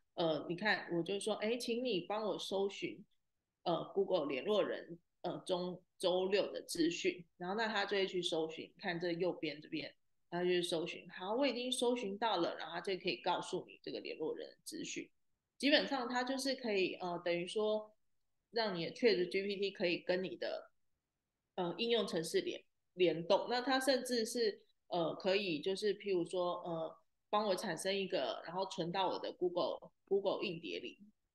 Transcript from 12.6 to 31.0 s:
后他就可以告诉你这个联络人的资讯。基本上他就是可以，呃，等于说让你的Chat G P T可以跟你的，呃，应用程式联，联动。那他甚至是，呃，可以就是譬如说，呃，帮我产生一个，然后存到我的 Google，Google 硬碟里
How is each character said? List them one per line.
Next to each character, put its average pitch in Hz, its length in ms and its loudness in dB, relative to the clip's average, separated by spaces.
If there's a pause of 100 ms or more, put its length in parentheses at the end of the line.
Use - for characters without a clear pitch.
后 160 60 -10
他 175 80 -4
就 190 160 -2
可 180 120 -2
以 135 120 -2
告 170 200 0
诉 170 240 -4
你 98 160 -20
这 - 80 -10
个 139 120 -6
联 151 160 -8
络 139 180 -2
人 76 140 -10
的 - 160 -20
资 - 180 -8
讯。 - 260 -8 (480)
基 277 140 4
本 294 160 6
上 247 220 -2
他 247 160 0
就 269 120 -2
是 262 180 0
可 226 180 -2
以， 185 220 2
呃， 175 280 -4
等 175 100 2
于 175 140 0
说 214 480 -2 (560)
让 214 240 0
你 165 100 0
的 - 60 -4
Chat 180 400 4
G 196 120 0
P 202 140 0
T 196 140 0
可 190 140 -2
以 170 140 2
跟 185 240 0
你 139 120 -4
的， - 360 -6 (840)
呃， 170 220 -2
应 233 120 0
用 226 180 4
程 165 160 -2
式 175 180 0
联， - 220 -6 (320)
联 170 300 4
动。 214 240 4
那 247 120 0
他 262 180 2
甚 262 240 2
至 240 220 0
是， 226 380 0 (240)
呃， 170 280 0
可 190 200 2
以 190 260 0
就 190 140 0
是 196 220 0
譬 202 140 -4
如 175 140 2
说， 175 380 0
呃， 165 340 -4 (320)
帮 214 180 2
我 190 80 4
产 180 220 -2
生 190 180 0
一 196 120 0
个， 139 380 0
然 165 100 -8
后 190 100 0
存 175 260 -2
到 190 160 2
我 104 120 0
的 - 140 -4
Google，Google 196 1120 0
硬 175 160 -4
碟 87 200 -6
里 - 180 -10 (380)